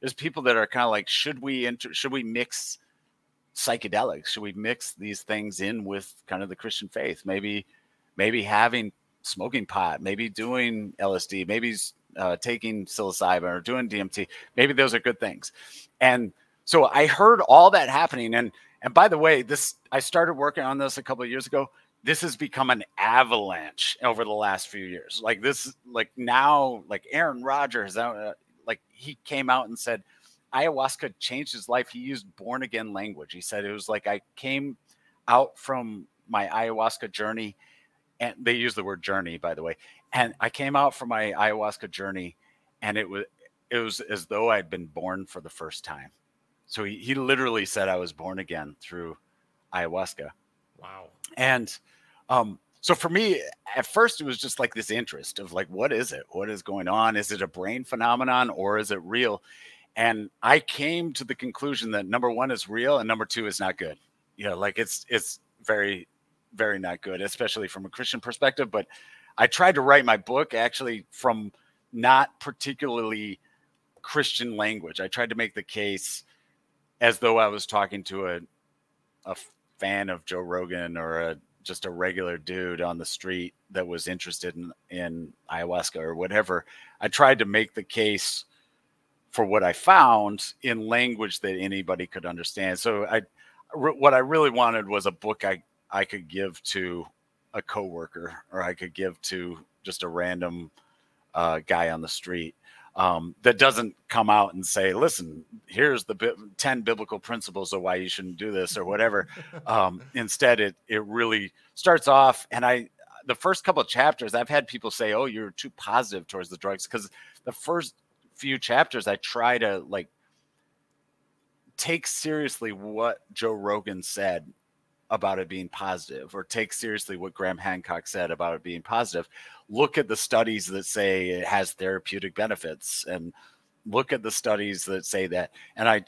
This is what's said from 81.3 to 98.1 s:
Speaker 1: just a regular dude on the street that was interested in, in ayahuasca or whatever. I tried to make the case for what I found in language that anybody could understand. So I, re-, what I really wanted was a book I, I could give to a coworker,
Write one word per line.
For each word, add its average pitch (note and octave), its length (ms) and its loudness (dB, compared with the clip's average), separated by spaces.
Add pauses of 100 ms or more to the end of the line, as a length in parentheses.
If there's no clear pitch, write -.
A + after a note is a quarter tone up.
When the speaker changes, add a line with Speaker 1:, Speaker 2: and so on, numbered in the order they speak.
Speaker 1:
just - 220 -10
a F#2+ 40 -8
regular F2+ 480 -4
dude F2+ 440 -6
on F2 160 -2
the E2 80 -10
street F2+ 480 -8 (180)
that F#2 160 -4
was F2 200 -8
interested F2+ 480 -8
in, E2+ 160 -12 (180)
in E2 440 -8 (180)
ayahuasca F2 480 -4
or D#2+ 160 -6
whatever. F#2 500 0 (360)
I G#2+ 60 0
tried C3+ 320 6
to A2 60 2
make G#2 280 0
the G#2 100 -6
case - 640 -2 (880)
for A2 140 0
what G2 180 4
I F2 100 4
found A#2 800 6 (100)
in A2+ 240 -2
language A#2 540 0
that F#2+ 140 -2
anybody F#2 520 -4
could F2+ 180 -12
understand. F2+ 540 -6
So G#2 260 0
I, A2 160 2 (540)
re-, D3 200 0
what C3+ 200 8
I - 20 8
really C#3+ 320 4
wanted A2+ 400 2
was G2+ 160 0
a G2 60 0
book G#2+ 340 -6
I, F#2+ 160 -2 (300)
I G2 120 -2
could F#2 240 -12
give F#2 360 -8
to F2 420 -6 (480)
a G#2+ 80 -8
coworker, E2+ 920 -10